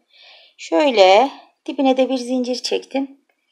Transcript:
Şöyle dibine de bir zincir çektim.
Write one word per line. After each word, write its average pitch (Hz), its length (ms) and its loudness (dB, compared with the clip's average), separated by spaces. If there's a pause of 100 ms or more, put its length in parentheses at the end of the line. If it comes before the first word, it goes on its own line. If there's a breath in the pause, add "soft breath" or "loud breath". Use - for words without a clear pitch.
(560 soft breath)
Şöyle 247 720 2 (360 loud breath)
dibine 262 300 -2
de 254 140 0
bir 262 60 -2
zincir 247 380 -6
çektim. - 640 -8 (320)